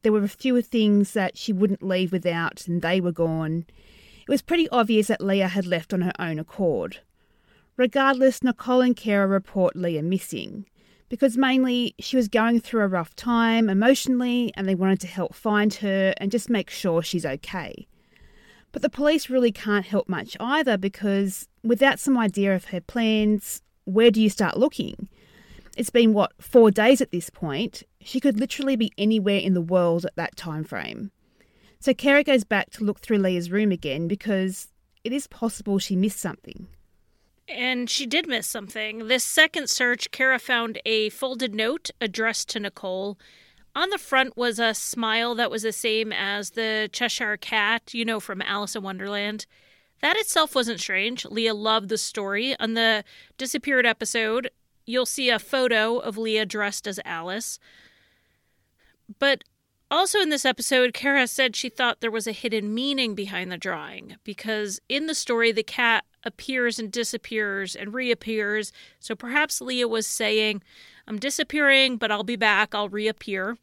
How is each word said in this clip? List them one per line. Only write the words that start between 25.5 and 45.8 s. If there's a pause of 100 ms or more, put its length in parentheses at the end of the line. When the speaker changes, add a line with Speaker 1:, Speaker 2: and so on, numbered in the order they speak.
Speaker 1:
It's
been,
what,
four
days
at
this
point? (200)
She
could
literally
be
anywhere
in
the
world
at
that
time
frame. (680)
So
Kara
goes
back
to
look
through
Leah's
room
again
because (360)
it
is
possible
she
missed
something. (840)
Speaker 2:
And
she
did
miss
something.
This
second
search,
Kara
found
a
folded
note
addressed
to
Nicole. (560)
On
the
front
was
a
smile
that
was
the
same